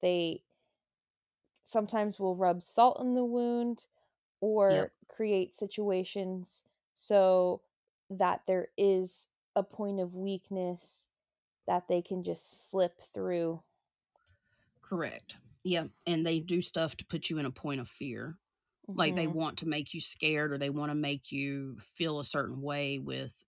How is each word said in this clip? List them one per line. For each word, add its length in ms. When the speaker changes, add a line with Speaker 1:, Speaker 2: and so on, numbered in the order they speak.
Speaker 1:
they 400
sometimes 520
will 180
rub 260
salt 380
in 140
the 100
wound 640
Speaker 2:
Yep. 220
Speaker 1:
or 20
create 460
situations 1120
so 680
that 360
there 300
is 520
a 60
point 380
of 140
weakness 920
that 220
they 140
can 220
just 460
slip 300
through. 480
Speaker 2:
Correct. 560
Yeah, 240
and 200
they 140
do 220
stuff 360
to 80
put 220
you 100
in 80
a 40
point 300
of 80
fear. 500
Like, 200
they 100
Speaker 1:
Mm-hmm. 140
Speaker 2:
want 180
to 100
make 260
you 60
scared, 520
or 60
they 120
wanna 260
make 360
you 480
feel 400
a 40
certain 380
way 360
with 500